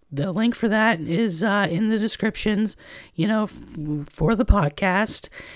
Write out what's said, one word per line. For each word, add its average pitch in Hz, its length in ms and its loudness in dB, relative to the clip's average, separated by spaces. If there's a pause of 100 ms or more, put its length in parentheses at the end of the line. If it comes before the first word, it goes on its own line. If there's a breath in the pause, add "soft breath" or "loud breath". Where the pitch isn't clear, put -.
(120)
the 143 180 -2
link 220 240 0
for 233 140 0
that 220 320 2
is, 170 420 0
uh, 196 260 2
in 208 200 0
the 220 100 2
descriptions, 214 800 -2 (380 loud breath)
you 165 120 0
know, 214 180 2
f-, 151 640 -8
for 185 280 0
the 220 80 2
podcast. 196 840 2 (280 loud breath)